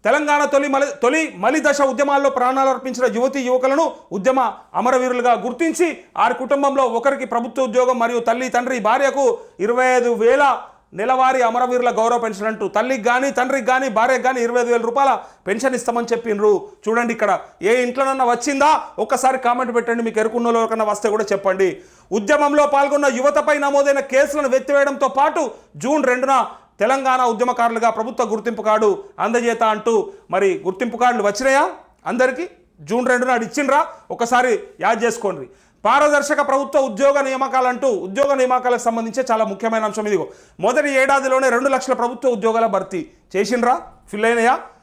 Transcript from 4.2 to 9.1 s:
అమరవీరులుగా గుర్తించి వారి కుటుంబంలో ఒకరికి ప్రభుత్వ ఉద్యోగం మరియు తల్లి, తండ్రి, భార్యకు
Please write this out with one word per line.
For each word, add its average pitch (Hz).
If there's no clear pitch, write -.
అమరవీరులుగా 247
గుర్తించి 320
వారి 240
కుటుంబంలో 269
ఒకరికి 240
ప్రభుత్వ 247
ఉద్యోగం 247
మరియు 233
తల్లి, 240
తండ్రి, 247
భార్యకు 262